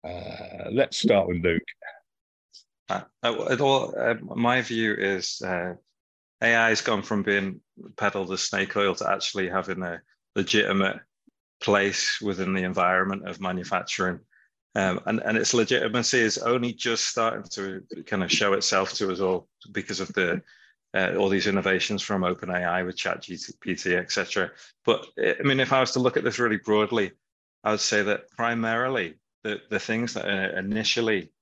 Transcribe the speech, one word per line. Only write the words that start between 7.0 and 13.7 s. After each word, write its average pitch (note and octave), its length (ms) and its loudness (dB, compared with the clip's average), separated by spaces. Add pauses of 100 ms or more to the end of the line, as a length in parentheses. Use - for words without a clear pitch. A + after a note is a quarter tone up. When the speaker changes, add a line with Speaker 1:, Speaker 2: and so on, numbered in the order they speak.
Speaker 2:
from G#2 200 -2
being G2 380 0 (360)
peddled G2 340 -2
as F#2 100 -2
snake F#2+ 340 -2
oil G2+ 200 2
to - 140 -4
actually F#2+ 400 -2
having F#2 340 -2
a E2+ 180 -8 (340)
legitimate G2 640 2 (640)
place G2+ 600 2
within F#2+ 320 -2
the F#2+ 100 0
environment F#2 640 0
of F2 120 -10
manufacturing. F2+ 800 -2 (540)